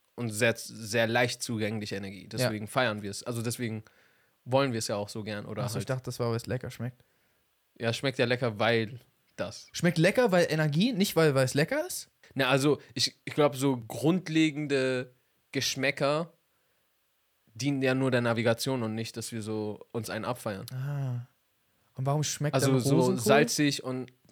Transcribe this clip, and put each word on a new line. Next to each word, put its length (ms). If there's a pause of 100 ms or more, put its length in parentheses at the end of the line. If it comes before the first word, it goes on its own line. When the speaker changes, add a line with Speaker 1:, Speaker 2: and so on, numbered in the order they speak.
(160)
Speaker 1:
und 140
sehr, 260
sehr 500
leicht 360
zugängliche 540
Energie. 280
Speaker 2:
Ja. 60
Speaker 1:
Deswegen 360
feiern 360
wir 80
es. 120
Also 200
deswegen 420 (600)
wollen 280
wir 80
es 80
ja 80
auch 120
so 140
gern. 240
Oder 180
Speaker 2:
Ach 40
so, 60
Speaker 1:
halt 80
Speaker 2:
ich 40
dachte, 180
das 160
war, 100
weil 60
es 100
lecker 240
schmeckt. 340 (760)
Speaker 1:
Ja, 140
schmeckt 260
ja 80
lecker, 320
weil 400 (380)
das. 360
Speaker 2:
Schmeckt 260
lecker, 340
weil 180
Energie, 420
nicht 240
weil, 180
weil 120
es 80
lecker 320
ist? 240 (240)
Speaker 1:
Na, 140
also 300 (160)
ich, 300
ich 100
glaub, 220
so 220
grundlegende 1400 (380)
Geschmäcker 800 (1200)
dienen 280
ja 120
nur 160
der 100
Navigation 600
und 120
nicht, 220
dass 160
wir 100
so 500
uns 180
einen 140
abfeiern. 480
Speaker 2:
Ah. 540 (680)
Und 120
warum 160
schmeckt 320
Speaker 1:
Also 180
Speaker 2:
dann 80
Speaker 1:
so 160
Speaker 2:
Rosenkohl? 280
Speaker 1:
salzig 600
und, 280 (200)